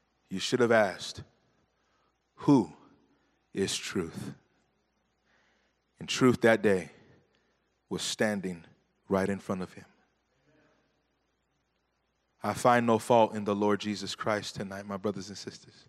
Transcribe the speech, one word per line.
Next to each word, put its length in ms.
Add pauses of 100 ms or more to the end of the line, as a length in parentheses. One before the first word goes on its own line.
(300)
you 100
should 200
have 120
asked, 520 (1120)
"Who 380 (800)
is 220
truth?" 580 (1700)
And 80
truth 340
that 200
day 300 (1000)
was 120
standing 640 (440)
right 180
in 120
front 220
of 120
him. 120 (2500)
I 120
find 320
no 140
fault 360
in 80
the 120
Lord 260
Jesus 340
Christ 400
tonight, 300
my 100
brothers 320
and 100
sisters. 520